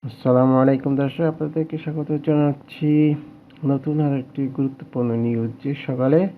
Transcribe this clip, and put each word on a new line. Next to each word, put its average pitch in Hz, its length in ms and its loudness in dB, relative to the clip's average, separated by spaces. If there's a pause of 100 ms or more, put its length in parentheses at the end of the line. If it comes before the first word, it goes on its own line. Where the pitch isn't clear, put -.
আসসালামু 127 520 2
আলাইকুম 135 380 2
দর্শক, 139 300 -2
আপনাদেরকে 156 520 -4
স্বাগত 156 320 -6 (140)
জানাচ্ছি 147 640 0 (760)
নতুন 139 380 0
আর 143 180 2
একটি 131 220 -8 (120)
গুরুত্বপূর্ণ 135 640 -4
নিউজ 117 340 -2 (100)
যে 143 100 -4 (120)
সকালে 135 360 2 (180)